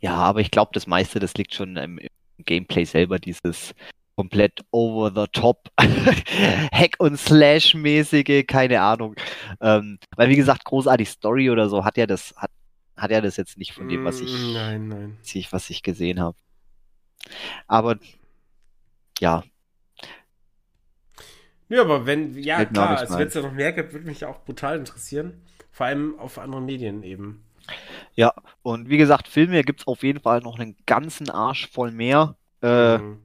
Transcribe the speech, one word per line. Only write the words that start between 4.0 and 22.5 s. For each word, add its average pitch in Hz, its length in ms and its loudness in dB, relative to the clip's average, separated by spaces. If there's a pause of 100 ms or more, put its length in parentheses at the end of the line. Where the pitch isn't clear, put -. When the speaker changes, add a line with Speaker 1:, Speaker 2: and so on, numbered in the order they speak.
Speaker 1:
komplett 101 440 0 (100)
over 110 440 0
the 104 180 0
top, - 420 2
<laughs> - 60 2
Hack- - 1160 2
und 147 200 2
Slash-mäßige, 147 1300 4
keine 127 340 4
Ahnung. 110 340 0 (460)
Ähm, 107 380 2 (180)
weil, 117 120 6
wie 139 80 8
gesagt, 135 280 4
großartig 127 440 2
Story 127 420 0
oder 113 180 2
so 98 160 0
hat 107 120 0
ja 117 100 2
das, - 300 -6
hat, - 140 -10 (460)
hat 107 140 -6
ja 107 100 2
das 101 160 -4
jetzt - 220 -10
nicht 95 140 -14
von - 160 -16
dem, 87 160 -6
was - 160 -6
ich, - 120 -10
Speaker 2:
Mm, 123 200 -6
nein, 110 360 -8
nein. 104 340 -14
Speaker 1:
was - 120 -16
ich, 92 180 -10
was - 180 -8
ich 85 120 -12
gesehen 90 380 -4
hab. 85 160 -4 (1300)
Aber, 113 280 2 (1200)
ja. 85 240 0 (2250)
Speaker 2:
Ja, 247 120 2
aber 147 260 2
wenn, 143 300 -2
ja, 147 220 -4